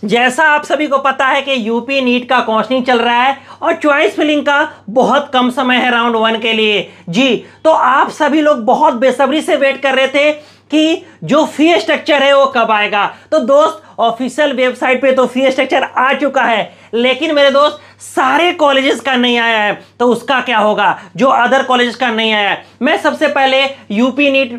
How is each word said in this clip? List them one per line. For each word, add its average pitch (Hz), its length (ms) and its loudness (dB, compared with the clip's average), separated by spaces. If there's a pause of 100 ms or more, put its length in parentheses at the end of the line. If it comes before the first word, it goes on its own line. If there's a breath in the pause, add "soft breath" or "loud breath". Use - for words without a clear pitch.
जैसा 247 460 0
आप 294 160 0
सभी 302 220 -2
को 269 120 0
पता 277 280 0
है 277 140 0
कि 269 180 -4
यूपी 233 420 -2
नीट 247 280 -2
का 254 120 2
काउंसलिंग 233 440 -2
चल 247 140 2
रहा 240 240 2
है 269 140 0 (240 loud breath)
और 320 120 0
चॉइस 311 420 0
फिलिंग 302 300 0
का 285 160 2 (300 loud breath)
बहुत 254 420 0
कम 247 160 2
समय 254 280 0
है 247 140 0
राउंड 233 240 0
वन 220 240 0
के 226 140 -2
लिए। 214 360 0 (200 loud breath)
जी, 240 260 2 (280 loud breath)
तो 320 80 4
आप 285 400 2
सभी 302 300 0
लोग 294 240 2
बहुत 269 300 2
बेसब्री 262 460 0
से 320 160 -2
वेट 269 240 0
कर 269 140 0
रहे 269 120 0
थे 285 240 0 (400 loud breath)
कि 311 340 0 (180 loud breath)
जो 262 240 2
फी 320 320 2
स्ट्रक्चर 285 440 0
है 277 120 4
वो 277 120 4
कब 226 240 0
आएगा। 208 340 0 (260 loud breath)
तो - 80 2
दोस्त, 277 420 2 (180 loud breath)
ऑफिशियल 254 540 -2
वेबसाइट 254 480 -2
पे 262 100 2
तो 262 160 2
फी 262 240 0
स्ट्रक्चर 262 320 0
आ 254 300 -2
चुका 269 300 -2
है, 226 280 -2 (220 loud breath)
लेकिन 254 420 -2
मेरे 285 160 4
दोस्त, 294 280 2 (220 loud breath)
सारे 302 520 0
कॉलेजेस 277 460 0
का 269 160 -2
नहीं 240 220 0
आया 226 200 0
है, 208 160 0 (260 loud breath)
तो 240 80 2
उसका 247 340 0
क्या 240 160 -2
होगा 202 400 0 (180 loud breath)
जो 202 120 2 (100)
other 240 280 2
कॉलेजेस 247 300 0
का 254 140 -2
नहीं 220 240 -2
आया 208 160 0
है? 175 140 -6 (180 loud breath)
मैं 285 160 0
सबसे 294 300 -2
पहले 269 360 2 (280 loud breath)
यूपी 262 400 0
नीट 269 280 0